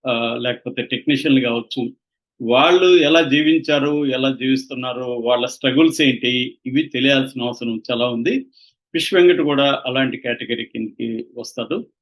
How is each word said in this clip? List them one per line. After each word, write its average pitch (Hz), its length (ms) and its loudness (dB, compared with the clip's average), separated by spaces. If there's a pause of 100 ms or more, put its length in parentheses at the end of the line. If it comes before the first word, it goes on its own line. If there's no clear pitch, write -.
ఆ, 117 340 -2
లేకపోతే 123 400 -6
టెక్నీషియన్లు 135 600 0
కావచ్చు, 117 520 -4 (480)
వాళ్ళు 175 560 4
ఎలా 160 240 4
జీవించారు, 147 840 0
ఎలా 131 240 0
జీవిస్తున్నారు, 131 720 -4
వాళ్ళ 123 440 -2
స్ట్రగుల్స్ 151 560 2
ఏంటి, 123 640 0
ఇవి 131 180 -2
తెలియాల్సిన 131 580 -2
అవసరం 117 400 -6 (100)
చాలా 120 180 0
ఉంది. 127 300 -2 (540)
ఫిష్ 165 200 -4
వెంకట్ 175 280 6
కూడా 143 440 0
అలాంటి 127 320 -2
కేటగిరీ 120 460 -6
కిందకి 113 640 -8 (120)
వస్తాడు. 123 500 -8 (140)